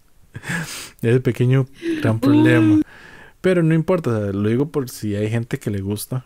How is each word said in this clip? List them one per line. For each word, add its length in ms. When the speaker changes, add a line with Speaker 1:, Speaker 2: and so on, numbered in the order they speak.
Speaker 1:
Es 120
el 80
pequeño 440
gran 200
problema. 560
Speaker 2:
Uh. 60
Speaker 1:
Pero 220
no 120
importa, 360
o 120
sea, 100
lo 160
digo 220
por 180
si 280
hay 120
gente 300
que 120
le 100
gusta 460